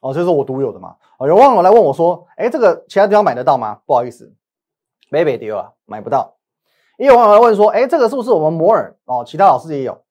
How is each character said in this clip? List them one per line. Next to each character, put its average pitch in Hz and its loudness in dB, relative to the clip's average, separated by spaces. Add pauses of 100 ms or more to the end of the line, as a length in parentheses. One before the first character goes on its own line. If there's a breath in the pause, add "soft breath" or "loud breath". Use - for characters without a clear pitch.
哦， 135 -10
这 165 -4
是 180 -2
我 151 -2
独 131 -8
有 120 -6
的 95 -18
嘛。 87 -20 (220)
哦， 131 -6
有 160 2
网 254 4
友 185 0
来 185 4
问 226 6
我 147 0
说 170 -4 (100)
：“哎， 214 -6
这 262 -6
个 185 0
其 - -2
他 208 2
地 202 0
方 208 4
买 151 -2
得 120 -10
到 143 0
吗？” 107 -8
不 147 -2
好 120 0
意 123 -14
思， - -20 (800)
北 160 -2
北 135 -2
丢 107 -10
啊， - -14 (120)
买 107 -16
不 101 -16
到。 131 -6 (640)
也 262 -2
有 262 6
网 240 4
友 208 6
来 208 6
问 233 4
说 208 2
：“哎， 240 -2
这 339 -2
个 247 0
是 233 -4
不 254 -6
是 226 -8
我 190 2
们 156 -2
摩 165 0
尔？ 139 -2 (100)
哦， 123 -8
其 - -20
他 190 4
老 135 4
师 156 -12
也 135 -8
有？” 110 -10 (120)